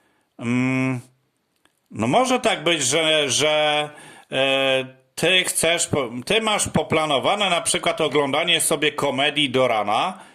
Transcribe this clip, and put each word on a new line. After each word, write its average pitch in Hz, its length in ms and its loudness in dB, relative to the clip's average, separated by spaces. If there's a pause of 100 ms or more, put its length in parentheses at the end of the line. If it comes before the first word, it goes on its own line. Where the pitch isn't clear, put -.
(400)
Mm, 127 600 -2 (920)
no 110 160 -2
może 247 320 2
tak 180 240 -2
być, 160 200 0
że, 156 460 2
że, 151 600 0 (420)
e, 135 540 0 (300)
ty 185 280 2
chcesz 165 440 0
po-, 131 220 -2 (160)
ty 220 160 0
masz 214 260 -2
poplanowane 156 840 0
na 170 120 0
przykład 170 400 -2
oglądanie 151 600 0
sobie 151 300 0
komedii 143 580 0
do 127 180 2
rana, 117 520 0 (160)